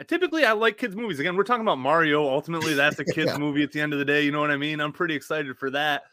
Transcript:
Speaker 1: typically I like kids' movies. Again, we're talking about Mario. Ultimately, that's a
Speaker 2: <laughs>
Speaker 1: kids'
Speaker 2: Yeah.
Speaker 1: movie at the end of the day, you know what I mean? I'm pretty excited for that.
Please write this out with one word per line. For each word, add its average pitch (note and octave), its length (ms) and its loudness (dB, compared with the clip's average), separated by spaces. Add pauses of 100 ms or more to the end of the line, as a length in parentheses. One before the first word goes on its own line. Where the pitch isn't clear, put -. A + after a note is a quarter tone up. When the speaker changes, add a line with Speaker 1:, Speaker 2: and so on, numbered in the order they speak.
Speaker 1:
typically D#4+ 360 0
I A3 80 6
like A3 260 2
kids' G3 180 -6
movies. G#3 240 -4
Again, F3 160 -2
we're G3 80 2
talking A#3 180 0
about F3+ 160 0
Mario. D3+ 500 4
Ultimately, D#3 460 -2
that's D3 240 2
a D3 60 -6
Speaker 2:
<laughs> - 20 -12
Speaker 1:
kids' D#3 280 0
Speaker 2:
Yeah. - 40 -6
Speaker 1:
movie D3 240 0
at D3 100 -2
the D3+ 80 -4
end D3+ 120 -2
of C#3+ 80 -2
the C#3 40 -2
day, D3 180 2
you C#3+ 100 2
know D3 80 0
what D3 100 0
I C#3+ 60 0
mean? D3+ 240 -4
I'm D3+ 120 -4
pretty E3 220 -2
excited C#3+ 440 -6
for C3+ 120 -4
that. C#3+ 320 0 (100)